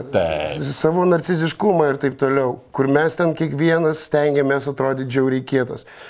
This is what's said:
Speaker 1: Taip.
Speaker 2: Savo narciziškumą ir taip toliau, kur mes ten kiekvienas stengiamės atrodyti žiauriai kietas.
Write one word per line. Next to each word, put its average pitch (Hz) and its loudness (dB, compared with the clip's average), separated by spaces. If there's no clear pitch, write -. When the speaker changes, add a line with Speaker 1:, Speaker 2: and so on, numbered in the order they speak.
Speaker 1:
Taip. 78 -2
Speaker 2:
Savo 160 0
narciziškumą 170 2
ir 135 -4
taip 131 -2
toliau, 135 0
kur 135 0
mes 151 2
ten 165 0
kiekvienas 160 0
stengiamės 143 0
atrodyti 135 -2
žiauriai 131 2
kietas. 127 -2